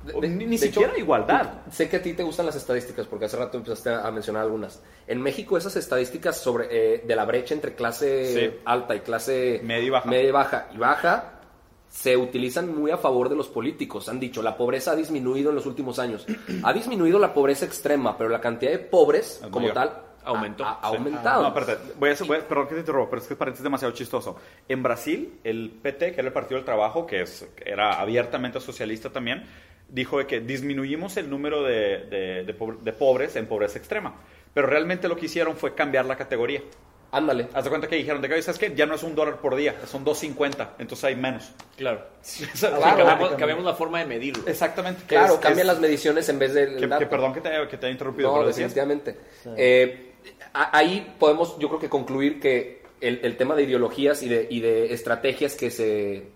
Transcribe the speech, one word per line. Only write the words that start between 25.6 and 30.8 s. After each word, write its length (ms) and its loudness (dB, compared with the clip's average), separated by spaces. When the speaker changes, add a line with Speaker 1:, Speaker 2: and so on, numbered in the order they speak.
Speaker 2:
P 120 -2
T, 200 -2
que 80 -4
era 80 0
el 40 -10
Partido 240 -2
del 80 -4
Trabajo, 400 2
que 160 -2
es, 240 -8
era 360 0
abiertamente 640 -2
socialista 480 -8
también, 340 -6
dijo 300 -2
de 60 0
que 140 -2
disminuimos 760 -6